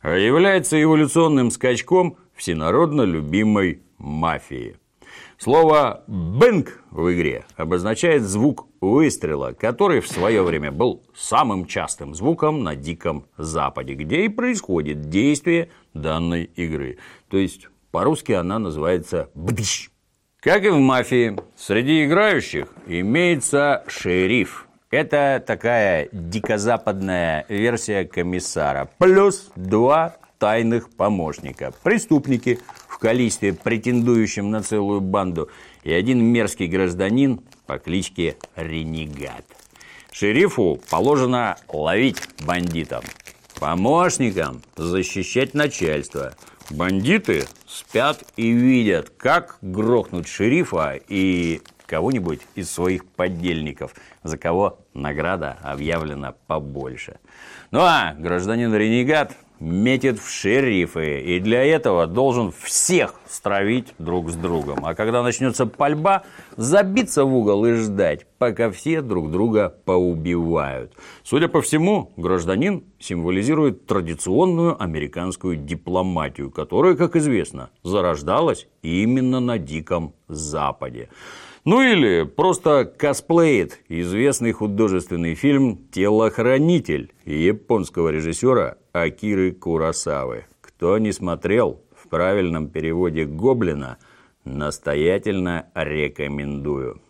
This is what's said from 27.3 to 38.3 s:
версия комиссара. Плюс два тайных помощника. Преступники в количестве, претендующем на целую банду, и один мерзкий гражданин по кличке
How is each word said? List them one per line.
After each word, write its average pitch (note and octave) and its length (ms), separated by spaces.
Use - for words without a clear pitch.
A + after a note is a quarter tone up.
версия G#2+ 560
комиссара. E2 920
Плюс F#3+ 580
два B2 600
тайных A2+ 520
помощника. D#2 840
Преступники C#3 760
в - 100
количестве, A2+ 560
претендующем A#2 960
на G#2+ 100
целую G2+ 400
банду, F#2 480
и D2+ 80
один A#2 320
мерзкий A2+ 440
гражданин F#2+ 720
по C2+ 120
кличке E2+ 600